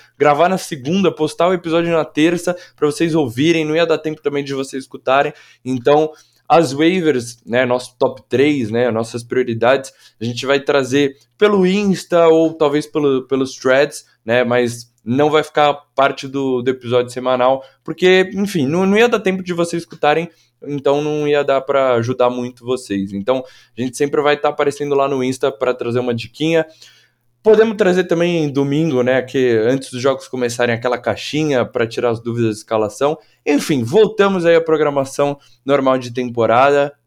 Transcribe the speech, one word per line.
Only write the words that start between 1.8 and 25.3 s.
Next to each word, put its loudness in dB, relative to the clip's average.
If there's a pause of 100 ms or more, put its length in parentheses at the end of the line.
na 0
terça, -2 (180)
pra -2
vocês -2
ouvirem, 0
não -2
ia 2
dar 0
tempo -8
também -4
de -10
vocês -8
escutarem. -2 (320)
Então, 2 (360)
as 4
waivers, 0
né, 0
nosso -2
top -2
três, 0
né, 0
nossas -4
prioridades, 0 (300)
a -6
gente -6
vai 0
trazer 0 (220)
pelo 2
Insta 2
ou 4
talvez 0
pelo, 0
pelos -2
threads, 0 (180)
né, 0
mas -2 (100)
não 0
vai 4
ficar 2 (220)
parte 0
do, -2
do 0
episódio -2
semanal, 0 (180)
porque, 2
enfim, -2
não, 0
não 2
ia 4
dar -2
tempo -4
de -8
vocês -4
escutarem, -2 (380)
então -2
não -4
ia 2
dar 0
pra 0
ajudar 0
muito -6
vocês. -4
Então, -2 (340)
a -8
gente -6
sempre -2
vai 2
tá 0
aparecendo -2
lá 2
no -2
Insta -2